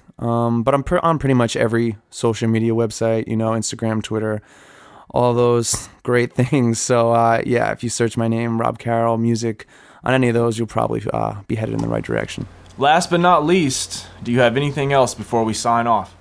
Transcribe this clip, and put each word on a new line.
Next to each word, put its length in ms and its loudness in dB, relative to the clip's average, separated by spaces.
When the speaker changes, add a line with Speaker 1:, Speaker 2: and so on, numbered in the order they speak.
Speaker 1:
Um, 420 0
but 140 2
I'm 80 0
pre-, 160 0
on 180 0
pretty 160 0
much 220 2
every 420 0
social 360 -2
media 260 2
website, 540 -2
you 80 -4
know, 160 0
Instagram, 520 -4
Twitter, 380 -4
all 240 2
those 560 0
great 300 0
<laughs> 20 -20
things. 440 2
So, 320 2
uh, 340 4
yeah, 260 0
if 120 -8
you 60 -4
search 280 -2
my 100 0
name, 340 -2
Rob 180 -2
Carroll 380 0
Music, 500 -2
on 100 0
any 160 4
of 40 0
those, 240 0
you'll 100 -4
probably, 440 -2
uh, 360 -4
be 80 -4
headed 180 -4
in 80 -4
the 60 -4
right 160 -2
direction. 420 -6
Speaker 2:
Last 320 2
but 100 2
not 260 4
least, 600 0
do 80 -6
you 80 2
have 160 4
anything 380 -2
else 200 2
before 300 -2
we 100 -2
sign 340 0
off? 340 0